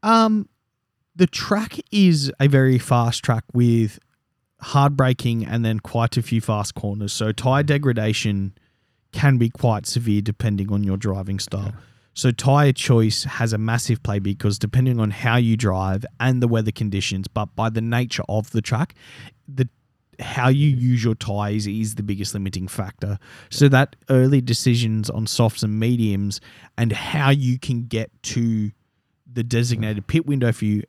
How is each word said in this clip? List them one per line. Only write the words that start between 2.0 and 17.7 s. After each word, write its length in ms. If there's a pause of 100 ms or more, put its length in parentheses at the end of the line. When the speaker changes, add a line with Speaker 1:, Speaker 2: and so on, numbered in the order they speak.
Speaker 1:
a 80
very 300
fast 460
track 280
with 480 (600)
hard 360
braking 480
and 200
then 160
quite 360
a 60
few 180
fast 340
corners. 380
So 200
tyre 320
degradation 880 (580)
can 260
be 140
quite 360
severe 360
depending 500
on 120
your 120
driving 440
style. 280
Speaker 2:
Okay. 80 (380)
Speaker 1:
So 160
tyre 420
choice 520
has 280
a 60
massive 440
play 160
because 400
depending 420
on 100
how 260
you 200
drive 480 (160)
and 200
the 60
weather 240
conditions, 560
but 300
by 140